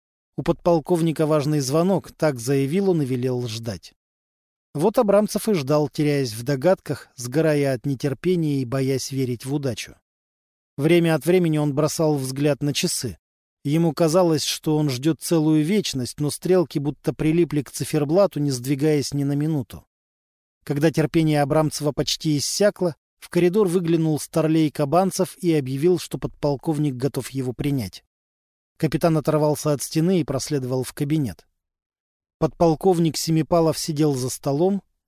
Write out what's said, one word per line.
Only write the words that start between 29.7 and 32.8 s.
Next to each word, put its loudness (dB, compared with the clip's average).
от -4
стены 0
и -2
проследовал -4
в -12
кабинет. -4
Подполковник 2